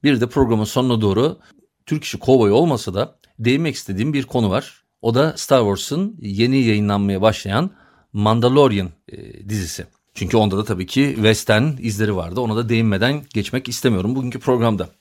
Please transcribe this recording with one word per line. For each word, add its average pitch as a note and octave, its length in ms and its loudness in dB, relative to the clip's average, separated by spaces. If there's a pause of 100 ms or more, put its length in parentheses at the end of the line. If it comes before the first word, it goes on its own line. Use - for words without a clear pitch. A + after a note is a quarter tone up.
Bir C3+ 160 2
de A#2+ 80 0
programın A2+ 360 2
sonuna B2 360 0
doğru G#2+ 380 0 (480)
Türk D#3 180 -4
İşi - 140 -10
Kovboy A#2+ 340 4
olmasa B2 420 0
da A#2+ 240 -6 (200)
değinmek C3+ 360 0
istediğim G#2 380 -6
bir C#3+ 100 -2
konu A#2 280 0
var. - 320 -6 (200)
O A#2 120 0
da D3 220 2
Star C3+ 240 2
Wars'ın C#3 600 -2
yeni A#2 420 0
yayınlanmaya G2+ 600 0
başlayan G#2+ 480 0 (420)
Mandalorian, A2 760 2 (180)
e, - 400 -20
dizisi. F#2 380 -6 (280)
Çünkü G2+ 220 -2
onda G#2+ 200 4
da G#2 80 -2
tabii F#2 220 -4
ki C#3 280 0
Western A2 500 2 (140)
izleri G#2+ 380 -2
vardı. F2 240 -6
Ona A2 160 -2
da A#2 120 -2
değinmeden A2+ 540 0 (120)
geçmek B2+ 340 -4
istemiyorum A#2 460 -2
bugünkü B2+ 240 -6
programda. A2+ 520 0 (100)